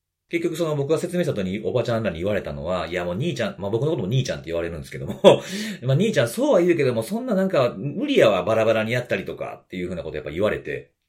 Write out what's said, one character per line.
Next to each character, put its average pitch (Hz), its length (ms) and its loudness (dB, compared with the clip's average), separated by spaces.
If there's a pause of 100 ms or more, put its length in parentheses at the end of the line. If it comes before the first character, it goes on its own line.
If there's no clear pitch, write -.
(340)
結 170 120 -2
局 160 100 -4
そ 165 100 -2
の 151 100 -2
僕 139 160 -2
が 156 60 4
説 170 180 -4
明 175 80 2
し - 40 0
た 123 60 0
後 98 100 -2
に 95 200 -4
お 98 100 -2
ば 120 100 2
ち 120 80 -2
ゃ 113 80 0
ん - 20 0
ら 104 80 0
に 80 80 -4
言 90 100 -2
わ 107 60 0
れ 95 80 0
た 73 120 -8
の 71 120 -8
は、 87 240 -2
「い 85 40 -6
や、 90 120 -2
も 87 60 -2
う 87 40 -4
兄 143 200 -2
ち 120 80 -2
ゃ 98 60 -2
ん」、 - 100 -10
ま 98 80 -6
あ、 101 40 -2
僕 113 120 0
の 156 80 0
こ 170 60 0
と 120 40 -4
も 90 60 -4
兄 131 160 2
ち 98 80 -4
ゃ 78 40 -4
ん 71 40 -8
っ - 20 -12
て - 60 -12
言 82 80 -4
わ 85 80 0
れ 82 60 -4
る 82 80 -8
ん - 20 -10
で 69 60 -12
す - 60 -18
け - 60 -10
ど 69 80 -8
も、 - 160 -8 (320)
<laughs> 208 300 -8
ま 131 100 2
あ、 - 20 -
「兄 202 160 2
ち - 80 2
ゃ - 40 4
ん、 - 40 2
そ 277 220 0
う 262 40 4
は 185 60 6
言 175 140 4
う - 40 2
け 143 80 0
ど 123 100 2
も、 113 80 -2
そ 214 160 -4
ん 254 80 -6
な 214 80 0
な 190 100 2
ん 190 40 -2
か 180 280 2
無 143 300 -4
理 269 100 2
や 123 140 8
わ、 90 120 2
バ 110 120 0
ラ 110 100 4
バ 113 80 4
ラ 110 100 2
に 113 100 -2
や 123 80 0
っ - 60 -12
た 110 80 0
り 92 100 -4
と 82 100 -8
か」 58 300 -10
っ - 20 -20
て 92 100 -10
い 90 60 -4
う 90 40 -4
ふ 95 40 -6
う 90 40 -6
な 80 60 -6
こ 78 80 -10
と 73 60 -8
や 67 80 -6
っ - 20 -16
ぱ 76 60 -8
言 82 100 -4
わ 104 80 4
れ 78 80 0
て。 69 340 -10 (180)